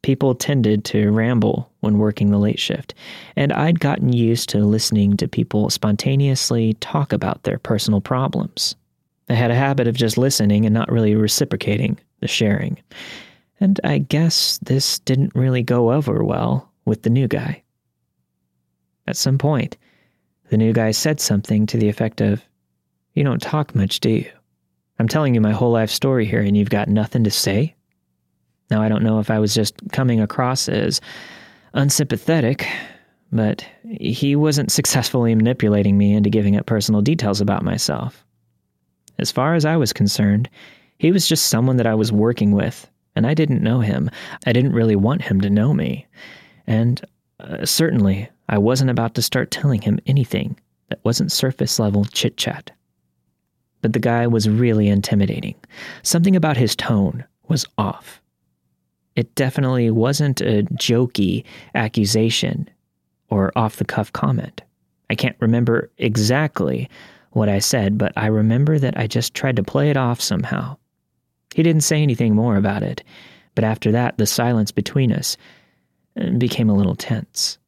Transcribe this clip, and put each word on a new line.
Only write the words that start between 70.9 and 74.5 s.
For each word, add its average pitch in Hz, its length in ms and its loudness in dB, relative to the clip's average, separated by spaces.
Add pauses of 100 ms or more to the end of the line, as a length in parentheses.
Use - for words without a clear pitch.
He 165 100 0
didn't 160 200 4
say 151 180 0
anything 120 340 2
more 110 220 2
about 101 280 0
it, - 180 -8 (520)
but 110 100 0
after 110 280 -2
that, 120 260 0
the 107 80 2
silence 117 440 0